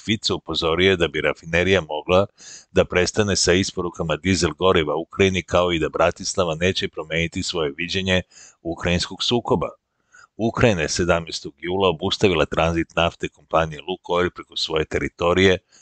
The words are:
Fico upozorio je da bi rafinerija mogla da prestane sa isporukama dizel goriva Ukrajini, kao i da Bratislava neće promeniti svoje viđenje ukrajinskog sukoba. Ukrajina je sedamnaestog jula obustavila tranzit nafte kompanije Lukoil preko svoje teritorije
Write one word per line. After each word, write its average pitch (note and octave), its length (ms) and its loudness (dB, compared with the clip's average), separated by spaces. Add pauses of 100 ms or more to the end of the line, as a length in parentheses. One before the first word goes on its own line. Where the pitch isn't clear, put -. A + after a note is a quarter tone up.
Fico G2+ 300 -2
upozorio E2 560 0
je F#2+ 60 4
da E2+ 120 2
bi D2+ 120 -6
rafinerija E2+ 600 0
mogla E2 460 0 (440)
da F2+ 140 4
prestane F#2 520 0
sa F2+ 160 2
isporukama F2 640 -2
dizel E2+ 340 0
goriva D#2+ 460 2
Ukrajini, F#2 460 0
kao F2+ 300 2
i E2 60 0
da D#2 100 -2
Bratislava E2+ 680 -2
neće F#2 340 -2
promeniti E2 540 -4
svoje D#2 340 -2
viđenje F#2 460 -2 (400)
ukrajinskog F2 600 -4
sukoba. A#2+ 440 0 (680)
Ukrajina A2 460 2
je C#2+ 60 0
sedamnaestog E2+ 720 -2
jula F#2+ 300 0
obustavila F2 580 0
tranzit E2 500 -2
nafte E2 320 -2
kompanije D#2+ 520 -4
Lukoil F2 500 -2
preko - 260 -16
svoje D#2+ 280 -2
teritorije F2 760 2 (240)